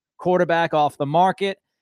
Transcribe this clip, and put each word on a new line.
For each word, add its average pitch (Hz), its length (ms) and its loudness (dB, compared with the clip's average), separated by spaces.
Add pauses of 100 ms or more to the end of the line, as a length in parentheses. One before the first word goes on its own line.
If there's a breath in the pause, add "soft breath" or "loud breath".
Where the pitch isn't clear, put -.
(180)
quarterback 170 560 0
off 147 240 0
the 143 80 -4
market. 185 520 0 (240)